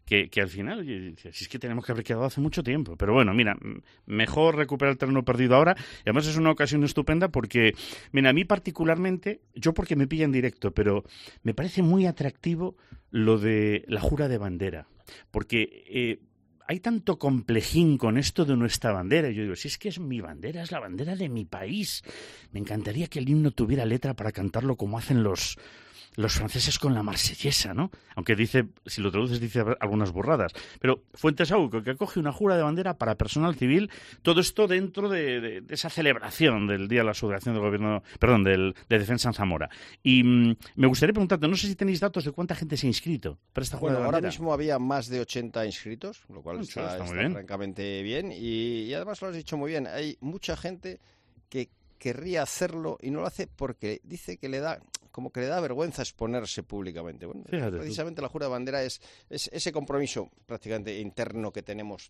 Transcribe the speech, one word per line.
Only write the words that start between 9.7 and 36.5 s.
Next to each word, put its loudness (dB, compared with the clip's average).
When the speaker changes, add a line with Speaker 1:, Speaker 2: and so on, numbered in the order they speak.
Speaker 1:
porque -2
me 4
pilla 0
en 2
directo, 0
pero 2
me -2
parece 0
muy 6
atractivo -2
lo 4
de 2
la -2
jura 2
de 0
bandera. -6
Porque, -2
eh, -2
hay -4
tanto -2
complejín 4
con 2
esto 0
de 2
nuestra 0
bandera. 2
Yo -2
digo, -2
"Si -8
es -6
que -6
es -10
mi -6
bandera, -10
es -10
la -6
bandera -6
de -4
mi -4
país". -6
Me -8
encantaría -4
que -8
el -2
himno 4
tuviera 0
letra 0
para -4
cantarlo 0
como -4
hacen 2
los, -2
los 0
franceses 0
con 2
la 0
marsellesa, -2
¿no? -2
Aunque 2
dice, 2
si -6
lo 2
traduces, 0
dice 0
algunas 0
burradas. 0
Pero 0
Fuentesauco, 0
que -4
acoge -4
una 0
jura 2
de 4
bandera 0
para 0
personal 0
civil, 4
todo 6
esto 2
dentro 0
de, 0
de, -6
de -10
esa -6
celebración 4